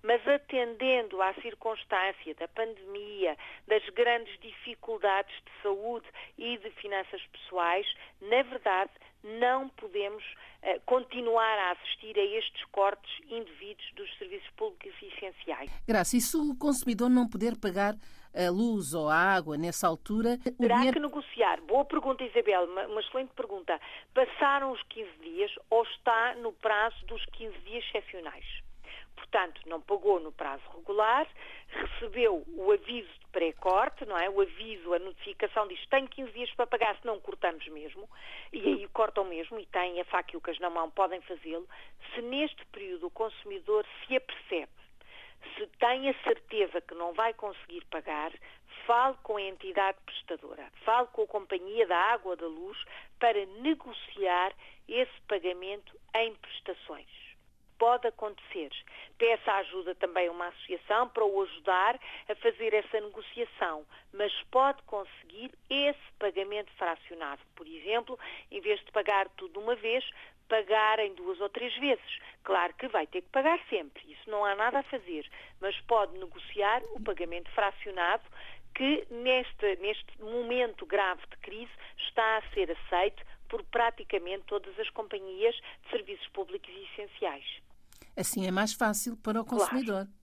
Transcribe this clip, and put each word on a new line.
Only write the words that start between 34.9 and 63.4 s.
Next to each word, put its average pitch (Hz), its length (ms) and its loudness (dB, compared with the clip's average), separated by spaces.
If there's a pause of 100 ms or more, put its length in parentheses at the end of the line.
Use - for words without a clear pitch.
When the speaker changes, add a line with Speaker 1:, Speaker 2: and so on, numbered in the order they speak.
Speaker 1:
a 170 60 4
notificação 202 680 -2
diz: 185 200 -10
"Tem 269 200 4
quinze 262 240 -10
dias 240 220 -6
para 240 120 0
pagar, 220 360 2
senão 220 180 -4
cortamos 170 480 -4
mesmo", 151 420 -14 (440)
e 226 60 -6
aí 196 340 0
cortam 208 320 2
mesmo, 175 340 -8
e 185 80 -12
têm 180 320 -2
a 175 60 -4
faca - 280 -2
e 170 40 -8
o - 40 -8
queijo 170 200 -6
na 175 80 -2
mão, 165 200 -2
podem 185 320 0
fazê-lo. 170 460 -10 (460)
Se 240 80 -6
neste 277 460 -2
período 185 400 -10
o - 40 -6
consumidor 208 760 -2 (220)
se 214 80 0
apercebe, - 560 -4 (840)
se 214 120 -8 (120)
tem 262 300 4
a - 140 -2
certeza 208 580 0
que - 140 -16
não 170 180 -4
vai 220 200 2
conseguir 190 520 -10
pagar, 156 460 -6 (560)
fale 254 340 6
com 208 160 -4
a 202 40 -2
entidade 190 640 0
prestadora, - 640 -10 (140)
fale 240 260 4
com 220 120 0
a 208 40 0
companhia 202 580 0
da 175 120 2
água 196 340 2
ou 170 60 -2
da 165 100 -6
luz 170 300 -10 (420)
para 208 260 4
negociar 196 1080 0 (340)
esse 247 400 0
pagamento 185 640 -4 (220)
em 226 200 2
prestações. - 720 -12 (720)
Pode 240 300 6
acontecer. 202 640 -6 (460)
Peça 226 360 4
ajuda 185 420 -2
também 180 320 0
a 170 40 -2
uma 175 160 -6
associação 208 600 -2
para 220 160 0
o 196 200 4
ajudar 196 540 2 (300)
a 208 80 -2
fazer 226 380 2
essa 214 260 0
negociação, 208 840 -6 (260)